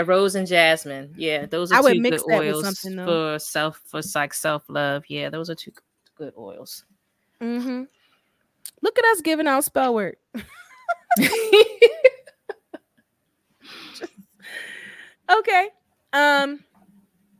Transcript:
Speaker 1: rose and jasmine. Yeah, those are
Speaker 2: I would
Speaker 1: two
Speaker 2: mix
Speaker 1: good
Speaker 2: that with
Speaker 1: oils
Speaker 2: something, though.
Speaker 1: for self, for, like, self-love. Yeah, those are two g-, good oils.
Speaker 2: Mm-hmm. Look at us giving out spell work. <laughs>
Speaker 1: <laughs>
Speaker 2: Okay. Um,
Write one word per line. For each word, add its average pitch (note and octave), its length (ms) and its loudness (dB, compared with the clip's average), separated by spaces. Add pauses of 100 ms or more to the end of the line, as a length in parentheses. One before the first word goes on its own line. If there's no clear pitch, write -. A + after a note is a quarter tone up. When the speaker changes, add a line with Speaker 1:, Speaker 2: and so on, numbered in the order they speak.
Speaker 1:
rose F#3+ 280 2
and F#3+ 120 -2
jasmine. D#3+ 720 0
Yeah, D3+ 300 -4
those E3+ 240 -4
are G#3+ 60 4
Speaker 2:
I B3 40 6
would C4+ 140 6
Speaker 1:
two F3 60 0
Speaker 2:
mix D#3+ 220 0
Speaker 1:
good D#3+ 100 -4
Speaker 2:
that - 80 4
with D3+ 140 -2
Speaker 1:
oils D#3 100 -4
Speaker 2:
something, F#3+ 320 -8
though. E3 380 -2
Speaker 1:
for D3+ 40 -6
self, D#3 480 -6
for, D#3 140 -10 (140)
like, D3 200 -4
self-love. D3 760 -4
Yeah, D3 220 -8
those D#3+ 200 -10
are E3 40 -10
two - 160 -16
g-, - 60 -20 (400)
good C#3+ 220 -14
oils. G2+ 460 -18 (580)
Speaker 2:
Mm-hmm. B3 420 -8 (960)
Look A4 160 0
at A#4 80 4
us A4 140 4
giving D#4 260 0
out C#4 180 2
spell C4 300 0
work. G3+ 300 -4
<laughs> - 40 -20 (880)
Speaker 1:
<laughs> - 80 4 (4000)
Speaker 2:
Okay. G4+ 380 2 (440)
Um, C#4+ 480 2 (800)